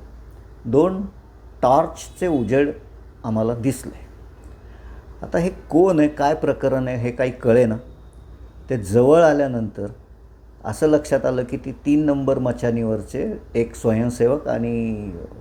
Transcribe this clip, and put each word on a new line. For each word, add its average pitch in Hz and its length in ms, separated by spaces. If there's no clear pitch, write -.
दोन 175 380
टॉर्चचे 151 640
उजेड 139 440
आम्हाला 110 300
दिसले. - 520
आता - 160
हे 175 100
कोण 180 500
आहे, 147 100
काय 147 260
प्रकरण 131 540
आहे, 127 80
हे 120 140
काही 127 200
कळेना. 117 460
ते 131 60
जवळ 120 460
आल्यानंतर 127 640
असं 110 220
लक्षात 143 400
आलं 127 180
की 131 120
ती 131 160
तीन 147 340
नंबर 139 320
मचाणीवरचे 123 1040
एक 117 200
स्वयंसेवक 120 720
आणि 113 640